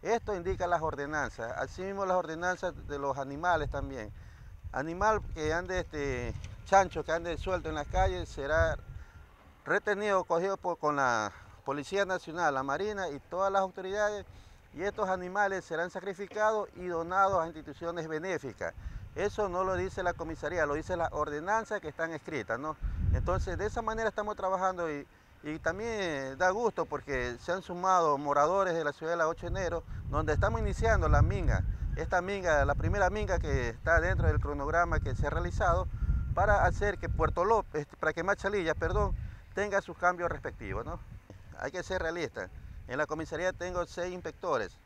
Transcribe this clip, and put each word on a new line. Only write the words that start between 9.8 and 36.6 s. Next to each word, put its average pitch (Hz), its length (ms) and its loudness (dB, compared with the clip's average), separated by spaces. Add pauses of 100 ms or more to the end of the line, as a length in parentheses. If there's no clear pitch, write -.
cogido 185 320 2
por, 180 220 -4
con 147 180 2
la 117 380 4 (320)
Policía 151 400 0
Nacional, 170 480 0
la 131 100 0
Marina 185 460 -2
y 147 100 -8
todas 190 320 0
las 196 100 4
autoridades, 196 640 -2 (480)
y 143 100 -8
estos 202 260 -2
animales 185 560 0
serán 170 240 -2
sacrificados 202 880 -2
y 180 80 -8
donados 180 580 2
a 165 40 -2
instituciones 160 600 -8
benéficas. 156 680 -4 (420)
Eso 202 340 0
no 185 160 0
lo 190 100 0
dice 185 260 -2
la 175 120 0
comisaría, 160 520 -2
lo 143 100 0
dice 156 200 -2
la 170 160 0
ordenanza 175 720 -2
que 151 80 -8
están 165 240 -4
escritas, 123 440 -4
¿no? 151 200 -6 (360)
Entonces, 180 440 0
de 190 80 -2
esa 226 160 -4
manera 220 260 -2
estamos 208 300 -4
trabajando 185 520 0
y, 143 160 -6 (380)
y 151 160 -6
también, 196 300 -2
eh, 151 480 -2
da 180 120 6
gusto 196 360 2
porque 127 540 -2
se - 120 -6
han 185 100 -2
sumado 175 560 4
moradores 151 560 4
de 165 100 0
la 147 80 0
ciudad 160 220 -4
de 175 40 0
la 160 100 4
ocho 170 220 -4
de 185 100 -2
enero, 170 240 -2 (260)
donde 151 240 2
estamos 214 260 2
iniciando 208 480 4
la 147 140 8
minga. - 420 4 (320)
Esta 165 260 0
minga, 180 440 2
la 143 100 4
primera 180 340 4
minga 202 300 0
que 135 300 2
está 160 320 4
dentro 180 260 4
del 156 120 6
cronograma 151 600 2
que 135 160 -2
se 143 120 2
ha - 20 2
realizado 170 580 2 (460)
para 196 320 6